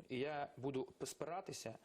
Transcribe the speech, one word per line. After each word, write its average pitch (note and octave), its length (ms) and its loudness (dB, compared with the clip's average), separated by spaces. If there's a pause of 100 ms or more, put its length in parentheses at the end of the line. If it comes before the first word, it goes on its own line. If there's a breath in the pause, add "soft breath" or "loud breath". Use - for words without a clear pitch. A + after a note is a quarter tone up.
І B2+ 100 0
я C#3+ 380 2
буду C3 320 2 (160)
спиратися D3+ 800 -2